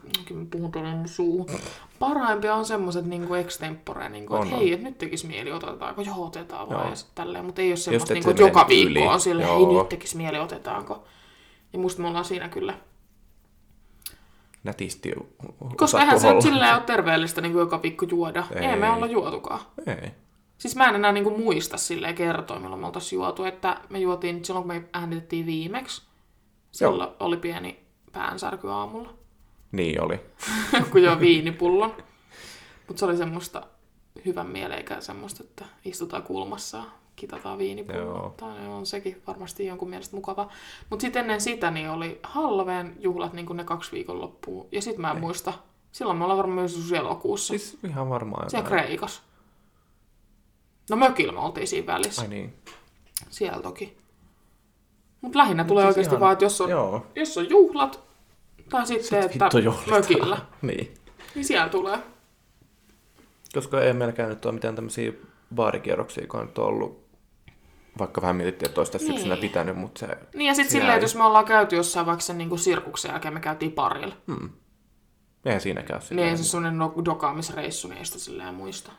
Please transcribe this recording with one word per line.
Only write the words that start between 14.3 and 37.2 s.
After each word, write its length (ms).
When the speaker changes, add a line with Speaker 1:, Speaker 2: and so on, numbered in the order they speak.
Speaker 2:
Nätisti 560
u-, 80
u-, 160
Speaker 1:
Koska 220
eihän 200
se 80
Speaker 2:
osattu 80
Speaker 1:
nyt 100
Speaker 2:
olla. 80
Speaker 1:
silleen 220
oo 60
terveellistä 600
niinku 180
joka 220
viikko 280
juoda. 340
Ei 220
me 100
Speaker 2:
Ei. 60
Speaker 1:
olla 120
juotukaan. 540
Speaker 2:
Ei. 260
Speaker 1:
Siis 180
mä 140
en 60
enää 160
niinku 260
muista 400
silleen 380
kertoa, 440
milloin 220
me 60
oltais 260
juotu, 300
että 340
me 100
juotiin 460
silloin, 220
kun 80
me 80
äänitettiin 520
viimeksi. 560
Speaker 2:
Joo. 100
Speaker 1:
Silloin 180
oli 180
pieni 420
päänsärky 580
aamulla. 440
Speaker 2:
Niin 320
oli. 160
Speaker 1:
<laughs> 380
Kun 120
joi 160
viinipullon. 760
Mut 100
se 80
oli 120
semmoista 500
hyvän 220
mieleen, 320
eikä 220
semmoista, 420
että 220
istutaan 380
kulmassa 540
ja 60
kitataan 420